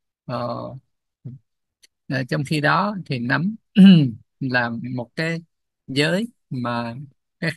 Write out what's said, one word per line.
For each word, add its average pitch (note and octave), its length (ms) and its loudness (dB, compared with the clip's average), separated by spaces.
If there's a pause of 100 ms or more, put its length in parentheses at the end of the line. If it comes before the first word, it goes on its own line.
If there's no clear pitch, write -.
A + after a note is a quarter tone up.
(260)
Ờ, A#2+ 220 -6 (1600)
ờ, C3+ 220 -4
trong D3+ 180 -2
khi D3 140 -2
đó E3+ 340 0 (100)
thì C3+ 140 -6
nấm C#3+ 360 -2 (180)
<clears throat> E3 680 6
là B2 300 -2 (260)
một B2 200 -8
cái E3 260 -4 (460)
giới D#3+ 400 0 (220)
mà A#2+ 460 -6 (440)
cái D#3+ 180 -4